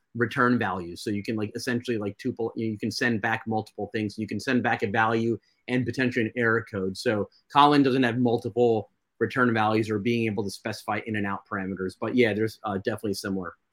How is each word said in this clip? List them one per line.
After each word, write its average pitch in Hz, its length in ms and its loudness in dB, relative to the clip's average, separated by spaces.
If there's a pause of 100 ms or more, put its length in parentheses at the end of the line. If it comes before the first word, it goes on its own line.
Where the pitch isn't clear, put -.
(160)
return 123 420 2
values. 92 440 -4
So - 80 -4
you 101 140 -2
can, 113 120 -4
like, 104 200 -4
essentially, 120 420 -2
like, 101 200 -4
tuple, 117 380 -4
you 113 220 -4
can 113 120 -4
send 117 320 0
back 113 260 -2
multiple 107 460 -4
things. 107 240 -4
You 107 100 -6
can 107 120 -6
send 123 240 0
back 120 200 0
a 113 40 -2
value 113 500 2 (300)
and 127 180 0
potentially 123 400 0
an 110 120 -6
error 113 340 2
code. 95 260 -4
So 107 320 0 (240)
Kotlin 147 300 8
doesn't 131 200 4
have 117 140 2
multiple 117 720 2 (300)
return 120 340 2
values 110 360 2
or 107 100 0
being 117 260 0
able 104 180 -2
to 98 80 -4
specify 110 540 -6
in 113 100 -4
and 101 100 0
out 98 220 -6
parameters. 95 520 -6
But 113 160 -4
yeah, 117 180 6
there's, 107 300 -2
uh, 101 140 -2
definitely 104 380 -4
similar 95 380 -6 (200)